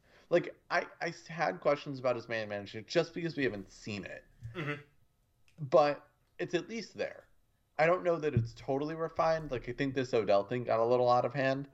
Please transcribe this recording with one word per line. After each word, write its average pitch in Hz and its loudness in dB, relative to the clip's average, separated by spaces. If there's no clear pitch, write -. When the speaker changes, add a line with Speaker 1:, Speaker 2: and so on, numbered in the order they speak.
Speaker 1:
like, 170 2
I, 175 0
I 165 -4
s-, - -12
had 170 -2
questions 143 0
about 123 0
his 113 -10
man 113 -4
management 101 -8
just 165 0
because 165 -6
we 143 0
haven't 104 -2
seen 101 -8
it. - -12
Speaker 2:
Mm-hmm. 147 -4
Speaker 1:
But 147 4
it's 175 -6
at 165 -2
least 220 -10
there. - -6
I 151 6
don't 180 2
know 175 2
that 151 -2
it's 117 0
totally 147 -4
refined. 160 -2
Like, 123 -6
I 123 -6
think 135 -2
this 131 -2
Odell 101 4
thing 123 -4
got 113 2
a 113 4
little 123 4
out 123 6
of 120 -4
hand. 135 0